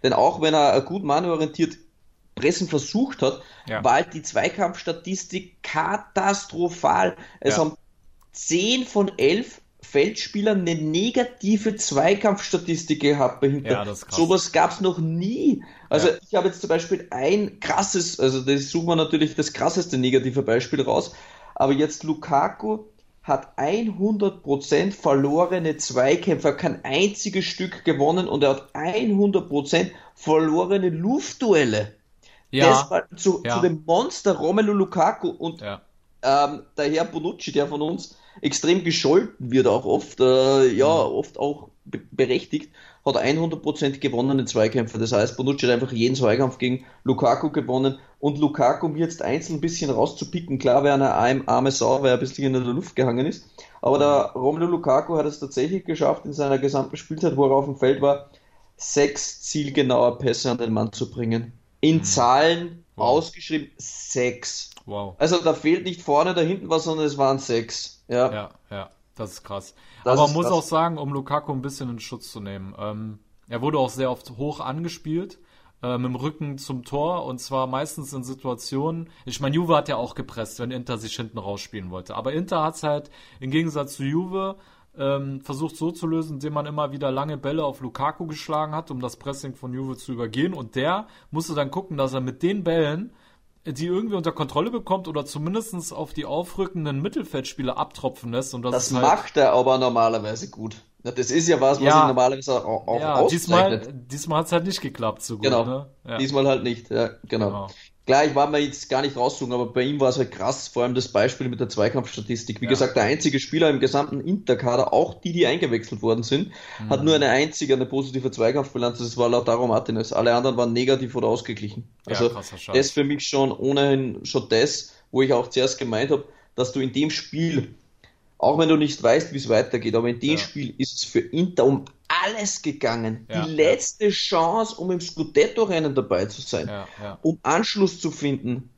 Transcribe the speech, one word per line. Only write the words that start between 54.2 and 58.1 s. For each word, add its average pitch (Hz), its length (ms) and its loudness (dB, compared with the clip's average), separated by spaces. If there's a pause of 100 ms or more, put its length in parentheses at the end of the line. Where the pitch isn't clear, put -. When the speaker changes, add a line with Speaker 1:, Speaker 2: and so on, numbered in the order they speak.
Speaker 2:
Mhm. 123 60 -6
Speaker 1:
Romelu 151 260 0
Lukaku 165 500 2
hat 147 100 0
es 147 140 -6
tatsächlich 151 440 -2
geschafft, 160 400 0
in 147 80 -10
seiner 139 260 0
gesamten 135 380 -2
Spielzeit, 160 400 -2
wo 139 100 4
er 131 60 4
auf 139 140 4
dem 139 100 -6
Feld 139 240 2
war, 143 300 0 (460)